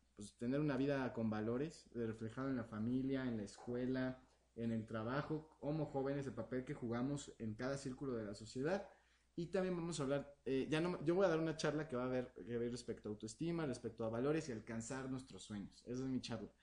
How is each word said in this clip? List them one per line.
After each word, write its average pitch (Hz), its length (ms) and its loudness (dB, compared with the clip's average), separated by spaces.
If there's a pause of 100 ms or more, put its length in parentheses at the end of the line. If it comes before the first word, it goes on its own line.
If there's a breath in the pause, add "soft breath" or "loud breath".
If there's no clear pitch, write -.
(180)
pues, 101 200 -12
tener 127 220 2
una 151 160 4
vida 135 380 2
con 113 160 2
valores, 117 680 0
eh, 117 100 0
reflejado 113 440 -2
en 131 80 2
la 117 80 -2
familia, 127 600 2
en 117 120 0
la 104 60 0
escuela, 127 800 -2 (340 soft breath)
en 117 160 0
el 110 140 0
trabajo, 131 760 -2
como 151 260 0
jóvenes, 139 400 0
el 120 80 -4
papel 123 320 -2
que 147 80 -4
jugamos 127 640 0
en 110 140 -2
cada 131 240 -2
círculo 131 400 -4
de 110 80 -2
la 101 80 -4
sociedad. 139 560 0 (460 soft breath)
Y 170 100 -2
también 185 320 2
vamos 165 220 -2
a 143 40 2
hablar, 139 320 0 (100)
eh, 131 220 4
ya 156 140 4
no, 180 240 0
yo 170 80 6
voy 190 120 6
a 180 40 8
dar 160 100 4
una 160 160 2
charla 151 320 2
que 127 80 -4
va 123 80 2
a 127 40 2
haber, 127 260 0
que 110 240 -4
ver 120 140 2
respecto 120 360 -6
a 104 40 -2
autoestima, 160 560 0
respecto 117 360 -2
a 110 60 2
valores 143 400 2
y - 20 -2
alcanzar 117 600 -4
nuestros 120 320 -8
sueños. - 420 -8
Esa 127 180 -2
es 131 60 -2
mi 127 100 2
charla. 110 300 -4 (140)